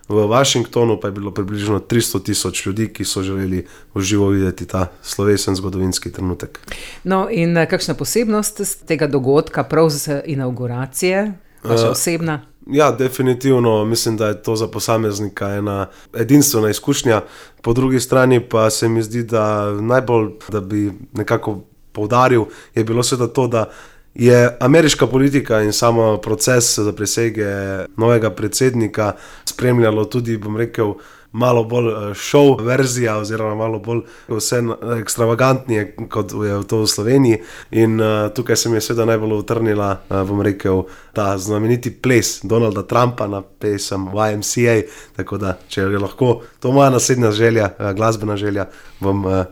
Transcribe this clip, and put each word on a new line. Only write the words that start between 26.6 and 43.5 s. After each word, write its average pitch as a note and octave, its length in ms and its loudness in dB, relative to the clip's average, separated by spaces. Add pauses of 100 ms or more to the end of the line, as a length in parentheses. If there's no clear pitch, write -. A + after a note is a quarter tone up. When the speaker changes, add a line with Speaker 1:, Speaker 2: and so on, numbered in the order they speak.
Speaker 1:
za G#2 140 0
prisege G#2 520 -2 (520)
novega A2+ 340 2
predsednika G#2+ 840 -2 (320)
spremljalo A2+ 600 2
tudi, A#2 340 -4
bom G#2 180 -6
rekel, A2+ 380 -2 (380)
malo A#2+ 320 2
bolj, A#2+ 240 -2
eh, G#2 260 -6
šov C#3 500 4
verzija A#2+ 540 0
oziroma G#2+ 360 -4
malo A2 240 -4
bolj A2+ 220 -4 (280)
vse A#2+ 340 -2
na-, A#2 140 -4 (240)
ekstravagantnije, A#2 960 0 (120)
kot G#2 240 -6
je G#2 340 -4
to A2+ 140 -2
v A2 60 0
Sloveniji. A2+ 520 4 (320)
In, A2+ 300 2
eh, G#2+ 340 0
tukaj A#2 220 -2
se A#2 120 -2
mi A#2 80 0
je G#2+ 40 0
seveda A#2 240 -2
najbolj A2 280 0
utrnila, G#2 680 0 (100)
eh, G2 140 0
bom G2+ 160 0
rekel, G2 420 0 (300)
ta G2+ 260 -2
znameniti A2 540 -2
ples - 500 0
Donalda G#2 400 0
Trumpa A#2+ 440 0
na G2+ 160 -6
pesem G2 640 -6